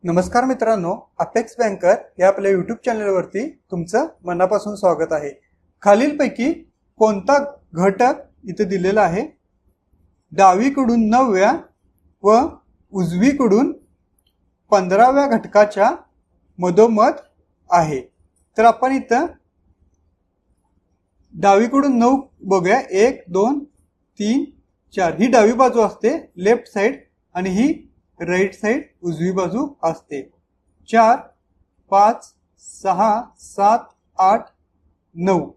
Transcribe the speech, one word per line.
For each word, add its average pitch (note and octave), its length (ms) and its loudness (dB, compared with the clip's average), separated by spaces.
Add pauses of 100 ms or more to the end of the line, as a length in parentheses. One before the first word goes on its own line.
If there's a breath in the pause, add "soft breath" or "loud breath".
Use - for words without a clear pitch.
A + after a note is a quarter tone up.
नमस्कार F3+ 380 0
मित्रांनो, A3 720 -4
अपेक्स A3+ 420 -4
बँकर G3+ 360 0 (240)
या F3+ 80 2
आपल्या G3 240 0
YouTube G3 340 -4
चॅनलवरती G#3 640 -4
तुमचं G3+ 580 -6 (180)
मनापासून F#3+ 500 -2
स्वागत E3 380 -2
आहे. D3 280 -8 (400)
खालीलपैकी C4 720 0 (440)
कोणता A3 560 0 (200)
घटक G3 400 0 (300)
इथे F3+ 200 -6
दिलेला F#3+ 380 -2
आहे? F#3+ 260 -2 (1040)
डावीकडून A3+ 760 2
नवव्या A3+ 440 2 (720)
व G#3+ 160 6 (520)
उजवीकडून A3 840 0 (960)
पंधराव्या A3 580 2
घटकाच्या G#3 640 0 (680)
मधोमध G#3+ 560 2 (560)
आहे. D#3 320 0 (560)
तर A3 80 2
आपण A#3 260 2
इथं C4+ 340 -2 (2000)
डावीकडून A#3 680 2
नऊ B3+ 220 2 (220)
बघूया. F#3+ 360 0
एक, A3 480 -2
दोन, A3+ 360 -2 (560)
तीन, A#3 260 -2 (500)
चार. E3+ 200 -2
ही G3+ 120 0
डावी A#3 260 4
बाजू B3 280 2
असते, A3+ 540 -4
लेफ्ट A3 380 -2
साइड, A3+ 260 -2 (340)
आणि F#3 160 -6
ही A#3+ 340 -2 (360)
राइट F#3 340 -4
साइड, B3 300 -4 (200)
उजवी E3+ 280 -4
बाजू F#3+ 360 -4 (160)
असते. D#3+ 480 -8 (600)
चार, A3+ 260 4 (720)
पाच, G#3 440 0 (240)
सहा, G3 640 -4 (160)
सात, G#3 400 0 (400)
आठ, G3 260 2 (680)
नऊ. E3+ 420 -2